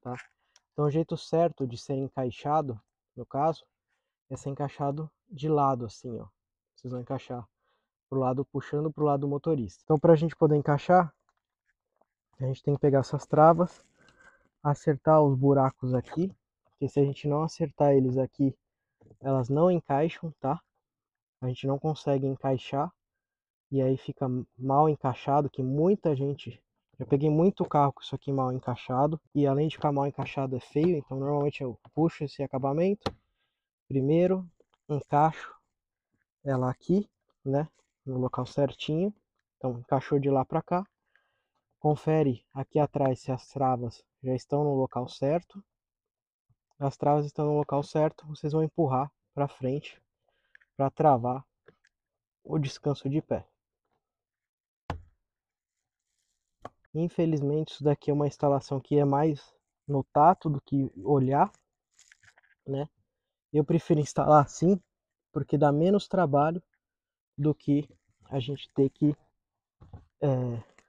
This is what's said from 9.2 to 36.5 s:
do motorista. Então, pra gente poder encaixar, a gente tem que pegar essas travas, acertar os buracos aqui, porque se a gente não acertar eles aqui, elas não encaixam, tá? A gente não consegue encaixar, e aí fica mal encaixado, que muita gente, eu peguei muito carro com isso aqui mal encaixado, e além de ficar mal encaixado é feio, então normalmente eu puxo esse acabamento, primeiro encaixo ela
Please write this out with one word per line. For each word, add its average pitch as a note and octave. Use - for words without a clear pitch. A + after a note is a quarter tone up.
do C#3+
motorista. C#3+
Então, D#3
pra E3+
gente D#3
poder D3+
encaixar, D3+
a C3
gente C3
tem C#3+
que C3+
pegar C3+
essas C#3+
travas, E3
acertar D3+
os C#3
buracos C3+
aqui, D#3+
porque -
se -
a C#3+
gente C#3
não D3
acertar D3
eles C3
aqui, C3
elas C3
não D#3
encaixam, D#3+
tá? C#3+
A B2+
gente B2+
não C#3
consegue C#3
encaixar, C3+
e C3+
aí C3
fica C#3
mal C3+
encaixado, C#3
que -
muita D3+
gente, C#3
eu B2+
peguei D3
muito E3+
carro C#3+
com -
isso -
aqui C#3
mal C3
encaixado, C3
e C#3+
além C#3+
de -
ficar D3
mal C#3
encaixado C3+
é B2
feio, E3
então C3+
normalmente C#3+
eu A#2+
puxo D#3
esse C#3+
acabamento, C#3+
primeiro E3+
encaixo D3+
ela B2+